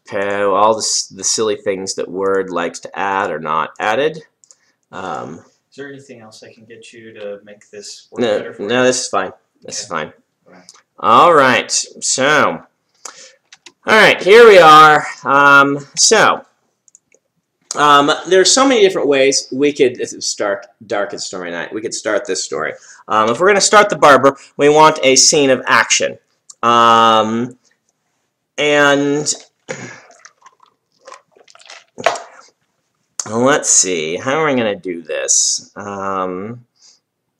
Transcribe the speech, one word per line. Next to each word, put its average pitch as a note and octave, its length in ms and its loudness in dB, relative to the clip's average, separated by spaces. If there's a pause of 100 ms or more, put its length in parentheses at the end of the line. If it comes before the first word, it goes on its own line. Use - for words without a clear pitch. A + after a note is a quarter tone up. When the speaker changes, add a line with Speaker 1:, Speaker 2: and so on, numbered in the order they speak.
Speaker 1:
po-, G2+ 460 -4
all G#2 220 2
the, A2 40 -6
s-, - 280 -6
the F#2+ 160 -16
silly A2 320 -4
things F#2+ 400 -8
that - 140 -8
Word G2 400 -4
likes E2+ 320 -6
to - 180 -16
add G2 320 -4
are D#2 80 -8
not D#2 400 -6
added. C#3 400 -4 (720)
Um, D#2 480 -12 (320)
Speaker 2:
Is - 60 -20
there C#3 120 -18
anything C3 320 -20
else A2 220 -20
I A#2 100 -20
can A2+ 120 -20
get A2 280 -20
you A2 200 -20
to G2+ 300 -16
make G#2 280 -20
this - 400 -20
work A2+ 100 -8
Speaker 1:
no, G#2+ 160 -2
Speaker 2:
better - 160 -12
for - 100 -16
you? G2+ 40 -8
Speaker 1:
no, B2 160 0
this B2+ 180 0
is - 60 -10
fine. F#2 260 -6 (300)
This - 200 -16
is - 80 -18
Speaker 2:
Okay. D#2 120 -6
Speaker 1:
fine. D2 100 -14 (320)
Speaker 2:
All F2+ 80 -20
right. - 180 -20 (280)
Speaker 1:
All C#3 340 4
right. C3 380 2
So, C3 920 -4 (1200)
all A3 140 2
right, F3 220 2
here A3+ 260 8
we G3 120 8
are. D#3 460 8 (200)
Um, C#3 540 4 (160)
so, C#3 500 0 (1300)
um, D3 360 4 (160)
there's F#3 240 2
so - 160 2
many B3 140 2
different F3 260 0
ways C3+ 440 0
we C#3+ 220 -2
could, C3+ 220 0
this A2+ 180 -10
is - 220 -10
dark, G2+ 320 -6 (180)
dark G2+ 260 -6
and - 100 -12
stormy F2+ 300 -12
night. E2+ 220 -12
We G#2+ 80 -10
could A2+ 120 -10
start G#2+ 320 -6
this F#2 180 -8
story. D2 300 -8 (340)
Um, A2 220 0
if B2+ 100 -4
we're F3+ 80 0
gonna G3+ 120 2
start G#3 300 2
the D#3 80 -6
barber, C#3 400 4 (180)
we C#3+ 140 2
want D#3 340 4
a C3+ 120 4
scene C#3 340 2
of B2+ 160 0
action. - 520 0 (440)
Um, A2+ 960 2 (1000)
and C#3+ 760 0 (4000)
let's A#2+ 400 -2
see, E2+ 480 -2
how C3 240 -6
am D#3 60 -2
I C#3 80 -2
gonna A2 200 -4
do F2 260 -12
this? - 760 -6
Um, G2 880 -10 (760)